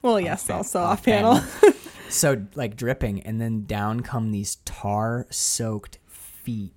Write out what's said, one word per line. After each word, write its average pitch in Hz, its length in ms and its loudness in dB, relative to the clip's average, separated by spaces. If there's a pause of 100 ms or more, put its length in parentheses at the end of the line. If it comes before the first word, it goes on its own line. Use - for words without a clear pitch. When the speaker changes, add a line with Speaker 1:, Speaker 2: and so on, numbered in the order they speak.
Speaker 1:
Well, 226 100 4
Speaker 2:
Off 185 60 2
Speaker 1:
yes, 165 240 -4
Speaker 2:
pan-, - 100 -4
Speaker 1:
also 190 220 -4
Speaker 2:
off 180 200 2
Speaker 1:
off - 60 -12
panel. 226 340 6
Speaker 2:
panel. - 400 6
Speaker 1:
<laughs> - 300 -20
Speaker 2:
So, 135 360 0 (100)
like, 117 220 -6
dripping, 117 460 -2
and 110 180 -4
then 113 240 -4
down 107 340 -2
come 113 320 -4
these 101 320 -4
tar-soaked 110 1300 -4 (100)
feet - 680 -10